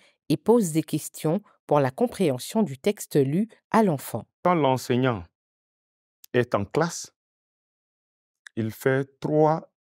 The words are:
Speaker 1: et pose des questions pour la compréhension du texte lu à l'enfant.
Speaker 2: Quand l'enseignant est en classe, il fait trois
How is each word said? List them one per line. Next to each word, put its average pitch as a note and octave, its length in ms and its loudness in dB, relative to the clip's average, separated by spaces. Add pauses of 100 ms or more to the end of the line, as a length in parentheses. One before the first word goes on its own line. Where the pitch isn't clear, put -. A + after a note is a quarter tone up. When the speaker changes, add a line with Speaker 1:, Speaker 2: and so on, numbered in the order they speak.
(280)
Speaker 1:
et - 80 0
pose G#3+ 380 2
des D#3+ 100 0
questions - 580 -4 (260)
pour D3 120 4
la C3 100 2
compréhension G3 720 -2
du C3+ 140 -4
texte - 380 -4
lu D3+ 320 2 (220)
à A3 120 4
l'enfant. C#3 440 -2 (180)
Speaker 2:
Quand F3+ 120 2
l'enseignant B2+ 680 0 (1080)
est B2 200 2
en G2+ 120 0
classe, - 500 -4 (1400)
il A2 140 -4
fait C3+ 340 -2 (160)
trois D3+ 500 0 (140)